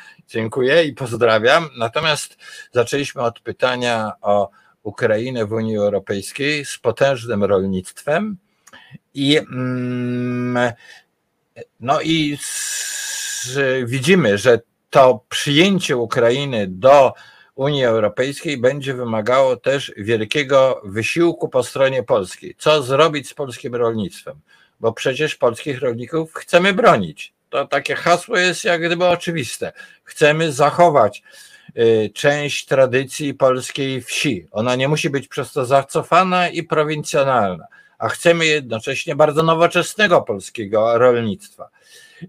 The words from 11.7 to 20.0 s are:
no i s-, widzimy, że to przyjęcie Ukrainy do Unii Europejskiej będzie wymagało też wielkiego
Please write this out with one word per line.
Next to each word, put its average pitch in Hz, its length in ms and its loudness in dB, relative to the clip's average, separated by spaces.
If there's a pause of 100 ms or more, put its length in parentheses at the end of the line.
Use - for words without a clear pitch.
no 135 200 0
i 160 340 0
s-, - 1200 -8 (260)
widzimy, 127 540 2
że 117 220 6 (300)
to 127 380 6
przyjęcie 156 680 0
Ukrainy 120 720 0
do 123 440 6 (440)
Unii 139 280 -2
Europejskiej 127 720 -2
będzie 135 360 0
wymagało 123 640 0
też 135 400 -4
wielkiego 127 880 0